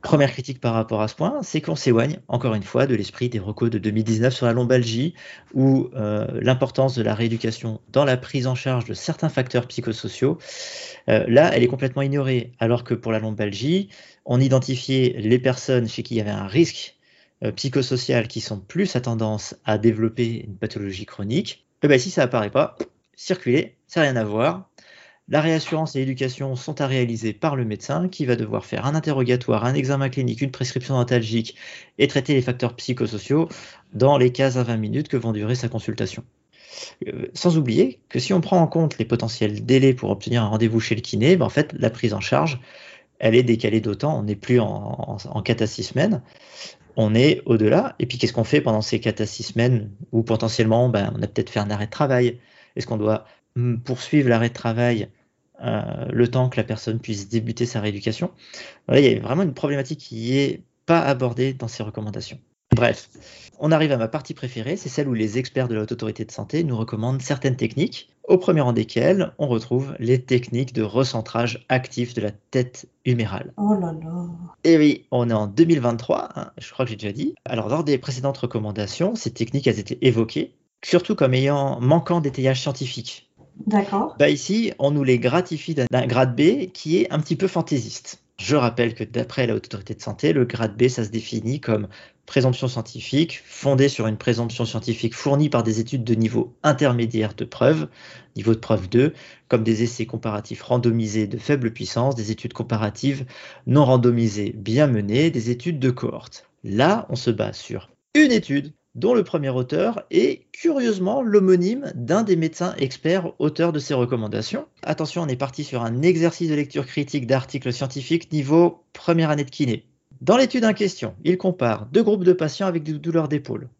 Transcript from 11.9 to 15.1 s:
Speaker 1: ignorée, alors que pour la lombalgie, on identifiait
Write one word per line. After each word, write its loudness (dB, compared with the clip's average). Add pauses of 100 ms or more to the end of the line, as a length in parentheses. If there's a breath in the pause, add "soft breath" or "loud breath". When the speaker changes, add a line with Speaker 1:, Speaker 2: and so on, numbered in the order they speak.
Speaker 1:
ignorée, -2
alors 2
que -2
pour -4
la 0
lombalgie, -2 (360 loud breath)
on 2
identifiait 2